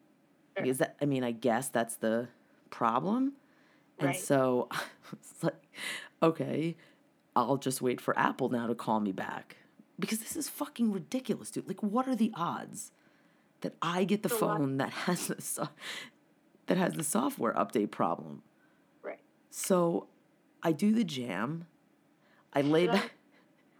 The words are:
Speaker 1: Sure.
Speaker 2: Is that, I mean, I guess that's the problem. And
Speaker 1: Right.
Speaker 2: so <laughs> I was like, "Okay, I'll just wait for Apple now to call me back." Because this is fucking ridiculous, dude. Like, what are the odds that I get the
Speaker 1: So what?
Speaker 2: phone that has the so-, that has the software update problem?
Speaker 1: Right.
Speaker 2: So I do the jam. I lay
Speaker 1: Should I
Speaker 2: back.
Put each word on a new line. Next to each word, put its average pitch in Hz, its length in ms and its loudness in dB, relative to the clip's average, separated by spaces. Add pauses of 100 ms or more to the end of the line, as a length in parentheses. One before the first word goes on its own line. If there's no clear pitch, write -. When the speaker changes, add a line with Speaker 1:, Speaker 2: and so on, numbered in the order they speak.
(580)
Speaker 1:
Sure. 190 80 -2
Speaker 2:
Is 131 140 2
that, - 220 0
I 147 40 2
mean, 135 180 2
I 120 80 0
guess 117 380 0
that's 117 260 0
the 113 340 0 (420)
problem. 185 640 0 (680)
And 147 100 2
Speaker 1:
Right. 135 100 -2
Speaker 2:
so 131 500 2
<laughs> - 20 -10
I - 100 -4 (300)
was - 320 -12
like, - 220 -2 (560)
"Okay, 160 540 2 (600)
I'll 123 220 4
just 131 240 -2
wait 123 200 0
for - 160 0
Apple 131 320 2
now 120 180 -2
to 117 80 0
call 110 240 0
me 104 120 2
back." - 460 -8 (420)
Because 208 200 -2
this - 160 -10
is 294 140 -4
fucking 240 420 0
ridiculous, 196 600 -4
dude. - 160 -6
Like, 190 140 -6
what 226 260 0
are 262 80 0
the 220 200 4
odds - 560 -6 (680)
that - 200 -4
I 175 220 2
get 202 200 0
the 190 60 0
Speaker 1:
So 214 180 2
what? - 100 0
Speaker 2:
phone 135 200 0
that 131 140 0
has - 360 -2
the - 140 -6
so-, - 280 -6 (1000)
that 180 100 2
has 180 180 2
the 160 80 -2
software 214 500 0
update 104 380 0
problem? 80 500 -2 (600)
Speaker 1:
Right. - 180 -12 (300)
Speaker 2:
So 180 580 2 (540)
I 170 120 2
do 208 200 4
the 226 120 4
jam. 131 640 -4 (840)
I 143 100 4
lay 156 260 6
Speaker 1:
Should - 20 2
I 165 80 4
Speaker 2:
back. - 140 0 (680)